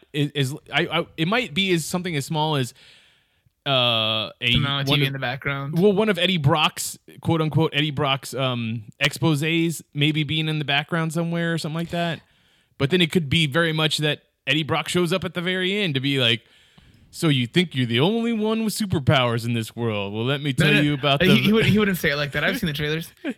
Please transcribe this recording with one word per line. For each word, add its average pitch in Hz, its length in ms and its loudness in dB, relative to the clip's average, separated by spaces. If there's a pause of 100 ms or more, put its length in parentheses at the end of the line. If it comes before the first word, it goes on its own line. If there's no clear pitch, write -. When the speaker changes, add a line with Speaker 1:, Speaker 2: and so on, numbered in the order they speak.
(120)
Speaker 1:
It, 147 240 -2
is, 139 200 -2 (180)
I, 151 140 0
I, 165 200 -4 (100)
it 160 100 0
might 220 260 -2
be 190 200 0
as 160 120 2
something 180 300 -4
as 135 100 -2
small 156 320 0
as, 127 160 -2 (920)
uh, 113 640 2 (120)
a 120 100 2
Speaker 2:
Some 120 140 4
amount 139 180 -2
of 135 60 0
Speaker 1:
one 143 100 4
Speaker 2:
T - 20 2
V 143 40 2
Speaker 1:
of - 20 2
Speaker 2:
in 139 60 -6
the 139 60 -8
background. 139 600 -4
Speaker 1:
well, 202 140 6
one 214 160 2
of 185 80 0
Eddie 180 200 2
Brock's, 156 600 0 (240)
quote 165 200 2
unquote, 156 320 2
Eddie 151 180 0
Brock's, 135 420 -4
um, 120 500 -4 (180)
exposés 160 800 0 (120)
maybe 156 300 0
being 156 260 -2
in 156 100 -2
the 147 60 -4
background 151 480 -2
somewhere 170 400 -2
or 165 40 -2
something 156 200 -6
like 165 140 -6
that. 170 280 -4 (600)
But 135 100 0
then 185 120 2
it 165 100 2
could 160 180 0
be 165 180 2
very 160 240 0
much 156 280 0
that 151 240 -2 (240)
Eddie 151 160 2
Brock 156 260 -2
shows 180 240 2
up 135 100 -2
at 180 120 -8
the 180 60 -4
very 185 360 -2
end 190 160 -2
to 131 80 -2
be 139 180 0
like, 117 220 4 (720)
"So - 180 0
you 127 180 2
think 175 280 0
you're 131 100 0
the 117 160 2
only 226 320 0
one 220 320 -2
with 208 80 -2
superpowers 135 720 2
in 120 80 -2
this 113 200 -4
world? 104 400 -4
Well, 113 120 -4
let 139 160 -2
me 143 180 -2
Speaker 2:
No, - 60 4
Speaker 1:
tell 151 80 4
Speaker 2:
no, 147 80 4
Speaker 1:
you 147 140 2
about 139 260 2
Speaker 2:
uh, 185 60 6
Speaker 1:
the" 190 80 6
Speaker 2:
he, 214 80 4
he 196 100 4
would, 220 120 4
he 196 140 4
wouldn't 202 180 2
say 156 140 0
it 143 60 -2
like 143 160 -4
that. 147 100 -2
I've 196 160 0
seen 180 80 -2
the 151 60 -4
trailers. 151 440 -6
Speaker 1:
<laughs> - 60 -16
Speaker 2:
"So 294 140 -6